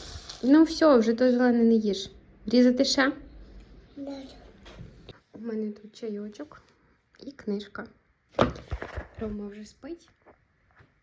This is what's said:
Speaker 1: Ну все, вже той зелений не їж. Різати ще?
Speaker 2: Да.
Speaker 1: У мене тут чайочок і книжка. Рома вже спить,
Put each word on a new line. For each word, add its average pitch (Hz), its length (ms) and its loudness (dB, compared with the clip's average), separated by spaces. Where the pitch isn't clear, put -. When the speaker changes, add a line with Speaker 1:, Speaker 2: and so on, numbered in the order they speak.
Speaker 1:
Ну 294 220 8
все, 311 340 4
вже 220 160 2
той 254 180 2
зелений 240 340 4
не 226 80 6
їж. 208 360 -2
Різати 247 380 4
ще? 269 280 0
Speaker 2:
Да. 277 260 -14
Speaker 1:
У - 60 -20
мене 214 340 -8
тут - 240 -20
чайочок 214 640 -14
і - 140 -18
книжка. 202 540 -10
Рома 208 280 -10
вже 208 180 -16
спить, - 460 -20